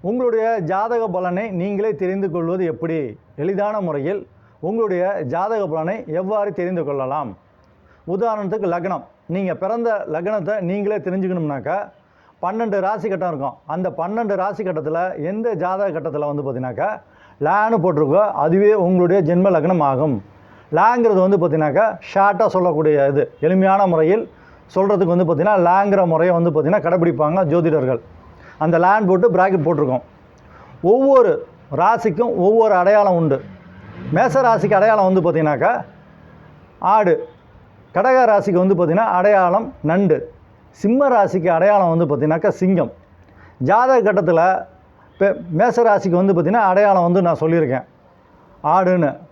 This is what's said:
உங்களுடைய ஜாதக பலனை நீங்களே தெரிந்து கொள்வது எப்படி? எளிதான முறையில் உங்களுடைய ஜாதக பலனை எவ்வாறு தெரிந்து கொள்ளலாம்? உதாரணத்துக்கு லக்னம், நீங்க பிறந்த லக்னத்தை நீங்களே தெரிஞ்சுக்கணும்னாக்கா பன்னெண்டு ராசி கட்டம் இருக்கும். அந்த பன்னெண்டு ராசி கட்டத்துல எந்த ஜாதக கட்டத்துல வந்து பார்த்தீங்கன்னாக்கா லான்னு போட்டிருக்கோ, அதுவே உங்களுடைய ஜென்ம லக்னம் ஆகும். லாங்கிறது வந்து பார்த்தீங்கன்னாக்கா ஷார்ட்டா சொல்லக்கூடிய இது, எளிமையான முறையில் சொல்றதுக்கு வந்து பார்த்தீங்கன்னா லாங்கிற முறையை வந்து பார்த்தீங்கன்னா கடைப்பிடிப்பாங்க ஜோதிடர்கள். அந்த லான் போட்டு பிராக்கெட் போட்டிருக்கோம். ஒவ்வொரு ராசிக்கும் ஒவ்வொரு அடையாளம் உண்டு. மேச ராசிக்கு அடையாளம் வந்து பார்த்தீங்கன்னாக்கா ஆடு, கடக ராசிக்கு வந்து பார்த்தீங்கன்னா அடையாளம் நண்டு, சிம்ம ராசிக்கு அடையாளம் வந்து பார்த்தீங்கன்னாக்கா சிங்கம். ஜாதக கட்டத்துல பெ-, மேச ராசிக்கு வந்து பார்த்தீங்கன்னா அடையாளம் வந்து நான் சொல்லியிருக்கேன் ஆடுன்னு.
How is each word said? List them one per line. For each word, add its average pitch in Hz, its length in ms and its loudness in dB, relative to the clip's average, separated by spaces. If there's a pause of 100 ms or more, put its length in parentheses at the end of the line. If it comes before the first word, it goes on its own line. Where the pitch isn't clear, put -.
உங்களுடைய 233 360 -2 (260)
ஜாதக 220 320 -2 (120)
பலனை 185 300 -4 (160)
நீங்களே 202 300 -4 (100)
தெரிந்து 190 320 -4
கொள்வது 175 300 -4 (100)
எப்படி? 165 260 -6 (440)
எளிதான 202 320 -4 (120)
முறையில் 156 340 -4 (460)
உங்களுடைய 196 360 -2 (300)
ஜாதக 202 380 -4
பலனை 160 240 -4 (240)
எவ்வாறு 208 300 -4 (100)
தெரிந்து 175 280 -4
கொள்ளலாம்? 139 440 -6 (800)
உதாரணத்துக்கு 208 600 -4
லக்னம், 175 320 -6 (300)
நீங்க 190 160 -4 (120)
பிறந்த 233 260 -4 (260)
லக்னத்தை 196 400 -4 (140)
நீங்களே 202 360 -4
தெரிஞ்சுக்கணும்னாக்கா 180 720 -4 (680)
பன்னெண்டு 208 420 -4
ராசி 202 240 -4
கட்டம் 180 220 -4
இருக்கும். 135 260 -8 (160)
அந்த 180 140 -4 (140)
பன்னெண்டு 202 400 -4
ராசி 202 220 -6
கட்டத்துல 160 360 -4 (320)
எந்த 226 160 -4 (160)
ஜாதக 190 320 -2
கட்டத்துல 147 360 -4
வந்து 143 140 -6
பார்த்தீங்கன்னாக்கா 127 440 -4 (580)
லான்னு 214 360 0
போட்டிருக்கோ, 156 400 2 (200)
அதுவே 190 280 4 (140)
உங்களுடைய 180 340 2 (100)
ஜென்ம 180 260 2
லக்னம் 160 360 2
ஆகும். 135 240 0 (640)
லாங்கிறது 226 480 2
வந்து 196 160 2
பார்த்தீங்கன்னாக்கா 156 440 0 (260)
ஷார்ட்டா 202 340 2 (100)
சொல்லக்கூடிய 156 560 2
இது, 139 120 0 (220)
எளிமையான 190 360 2 (100)
முறையில் 170 320 2 (500)
சொல்றதுக்கு 190 400 0
வந்து 175 140 2
பார்த்தீங்கன்னா 170 280 0 (120)
லாங்கிற 196 340 2 (100)
முறையை 170 240 2
வந்து 170 160 0
பார்த்தீங்கன்னா 165 340 0
கடைப்பிடிப்பாங்க 170 540 0 (120)
ஜோதிடர்கள். 151 500 0 (640)
அந்த 165 200 0
லான் 202 260 2
போட்டு 190 260 2
பிராக்கெட் 185 300 2
போட்டிருக்கோம். 143 380 0 (880)
ஒவ்வொரு 262 380 4 (500)
ராசிக்கும் 220 520 0 (120)
ஒவ்வொரு 214 360 4
அடையாளம் 202 380 4
உண்டு. 147 180 0 (800)
மேச 262 300 2
ராசிக்கு 214 340 2
அடையாளம் 208 300 4
வந்து 185 140 2
பார்த்தீங்கன்னாக்கா 156 480 0 (1200)
ஆடு, 196 180 2 (840)
கடக 254 240 2 (120)
ராசிக்கு 196 320 2
வந்து 190 140 2
பார்த்தீங்கன்னா 175 400 0
அடையாளம் 190 500 2 (220)
நண்டு, 170 280 2 (640)
சிம்ம 262 320 2
ராசிக்கு 185 440 2
அடையாளம் 190 360 4
வந்து 165 160 0
பார்த்தீங்கன்னாக்கா 156 420 0 (100)
சிங்கம். 185 300 0 (800)
ஜாதக 247 360 4
கட்டத்துல 175 360 2 (800)
பெ-, 196 160 2 (240)
மேச 233 160 2 (140)
ராசிக்கு 196 320 2
வந்து 196 140 2
பார்த்தீங்கன்னா 190 360 2
அடையாளம் 190 360 4
வந்து 180 200 2
நான் 160 160 0
சொல்லியிருக்கேன் 156 420 0 (880)
ஆடுன்னு. 180 360 2 (200)